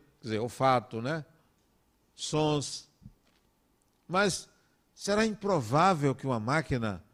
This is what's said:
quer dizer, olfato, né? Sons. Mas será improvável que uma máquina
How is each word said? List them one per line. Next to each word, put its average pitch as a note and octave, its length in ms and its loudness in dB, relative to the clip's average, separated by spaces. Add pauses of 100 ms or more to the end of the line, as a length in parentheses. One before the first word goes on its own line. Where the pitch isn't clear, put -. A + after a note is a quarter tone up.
(200)
quer - 40 -20
dizer, A2 160 -2
olfato, A#2+ 600 0
né? D3 240 -6 (920)
Sons. D3+ 760 -2 (1160)
Mas F#3 400 0 (440)
será G#3 320 0
improvável E3 880 2
que C3 140 -6
uma B2 140 0
máquina A#2 720 -2